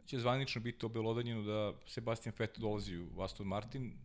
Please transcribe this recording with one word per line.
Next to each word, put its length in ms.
će 140
zvanično 420
biti 260
obelodanjeno 560
da 300
Sebastian 480
Vettel 260
dolazi 380
u 100
Aston 280
Martin. 460